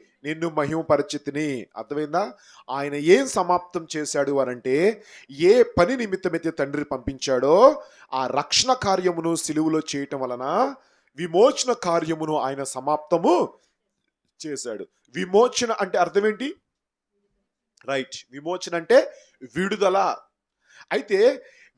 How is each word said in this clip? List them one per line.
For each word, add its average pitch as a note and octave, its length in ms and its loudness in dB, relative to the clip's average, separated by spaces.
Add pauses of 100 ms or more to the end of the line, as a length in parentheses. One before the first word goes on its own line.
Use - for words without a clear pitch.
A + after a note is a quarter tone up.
(240)
నిన్ను D#3+ 260 -4
మహిమపరచితిని." D3 1160 -2 (120)
అర్థమైందా? D3+ 560 -4 (360)
ఆయన C#3+ 240 -6
ఏం F3 340 4
సమాప్తం F3 600 -2 (100)
చేశాడు C#3+ 420 -2
అనంటే, C3+ 640 0 (280)
ఏ F#3 320 6
పని G#3+ 340 2
నిమిత్తమైతే F#3 540 -4
తండ్రి C#3+ 340 -4
పంపించాడో C#3 1000 4 (300)
ఆ C3 140 -2
రక్షణ D3+ 460 0
కార్యమును F3+ 600 0
సిలువలో D#3 440 -2 (160)
చేయటం C#3 240 -8
వలన C#3 560 -2 (400)
విమోచన G#3 580 2
కార్యమును D#3+ 640 -2
ఆయన C3+ 260 -4
సమాప్తము E3 880 0 (960)
చేశాడు. A#2+ 400 -10 (280)
విమోచన A3+ 560 2
అంటే G3 260 -2
అర్థం F3+ 300 2
ఏంటి? B3 280 -4 (1300)
రైట్, C3+ 300 -6 (160)
విమోచన E3+ 440 -8
అంటే A3 360 4 (440)
విడుదల. F#3+ 600 0 (760)
అయితే A3 540 2 (320)